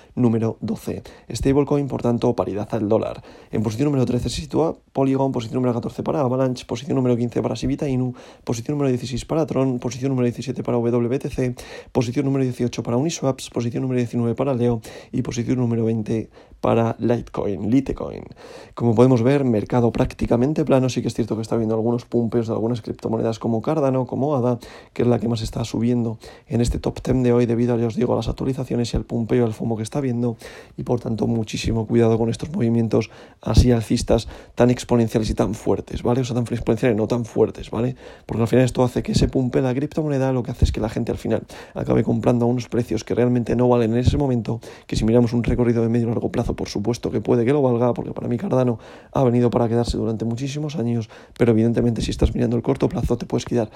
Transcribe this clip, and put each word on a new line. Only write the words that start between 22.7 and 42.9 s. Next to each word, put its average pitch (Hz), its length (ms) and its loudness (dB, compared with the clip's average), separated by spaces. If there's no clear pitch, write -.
criptomonedas 113 580 -4
como 113 220 0
Cardano, 135 460 0
como 131 280 -2
ada, 123 240 0
que - 80 0
es 117 60 4
la 120 100 4
que 117 100 -2
más 113 140 -2
está 120 240 -6
subiendo 117 520 -2
en 117 160 0
este - 160 0
top - 240 -4
ten 131 200 0
de 120 120 4
hoy 123 100 4
debido 120 300 2
a, - 20 0
ya 117 100 0
os 110 100 -2
digo, 120 180 0
a - 20 0
las 117 120 -2
actualizaciones 127 640 -4
y - 20 0
al 113 80 -2
pumpeo 120 380 0
y - 20 4
al 110 80 -2
fomo 113 240 -4
que 110 60 -6
está 113 160 -6
habiendo 120 400 -2
y, 127 60 -8
por 123 140 0
tanto, 117 280 -2
muchísimo 113 600 -2
cuidado 117 300 4
con 113 140 0
estos 113 200 -6
movimientos 117 600 2
así 120 280 4
alcistas 117 560 2
tan 123 160 6
exponenciales 117 580 0
y 110 60 0
tan 107 180 0
fuertes, - 500 -4
¿vale? 123 200 2
O - 20 0
sea, 117 100 -6
tan 120 160 0
exponenciales, 117 460 0
no 107 100 0
tan 120 200 -2
fuertes, - 440 0
¿vale? 123 260 -2
Porque 113 160 -4
al 117 80 2
final 127 160 6
esto 127 180 0
hace 123 200 0
que 110 120 -4
se 135 140 4
pumpe 131 320 0
la 127 140 0
criptomoneda, 139 580 -2
lo 127 100 0
que 117 100 -6
hace - 120 2
es - 80 4
que - 80 -2
la 107 80 -2
gente 117 240 -4
al - 60 -4
final 107 260 -2
acabe 123 280 2
comprando 120 440 2
a - 20 4
unos 123 220 -2
precios 113 340 -2